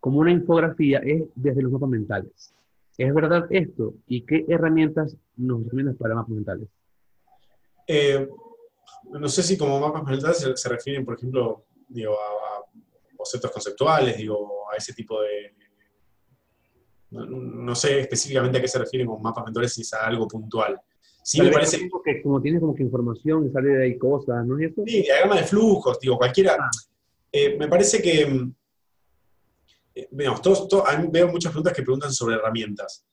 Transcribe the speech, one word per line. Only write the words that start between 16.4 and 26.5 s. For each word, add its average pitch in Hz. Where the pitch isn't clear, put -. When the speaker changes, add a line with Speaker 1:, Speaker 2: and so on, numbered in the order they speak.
Speaker 2:
No, 113
no 120
sé 139
específicamente 127
a -
qué 127
se 127
refieren 123
con 107
mapas 113
mentales, 117
si 117
es -
a 110
algo 113
puntual. 110
Sí -
Speaker 1:
Tal 180
Speaker 2:
me 160
Speaker 1:
vez 156
Speaker 2:
parece 180
Speaker 1:
como -
que, 147
como 139
tienes 160
como 156
que 143
información 123
y 123
sale 139
de 131
ahí 123
cosas, 127
¿no 131
es 156
eso? 202
Speaker 2:
Sí, 226
diagrama 175
de -
flujos, 202
digo, 123
cualquiera. 127